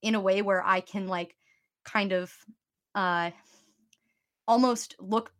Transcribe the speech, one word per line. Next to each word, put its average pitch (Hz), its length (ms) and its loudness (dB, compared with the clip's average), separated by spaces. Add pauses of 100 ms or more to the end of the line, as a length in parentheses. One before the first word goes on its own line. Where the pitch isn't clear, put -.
in 220 140 0
a 208 40 0
way 190 220 2
where 196 220 0
I 185 160 2
can, 190 280 -8
like, 175 280 -6 (480)
kind 202 280 -2
of, 180 220 -4 (600)
uh, 175 380 0 (1120)
almost 240 540 2
look 214 400 -4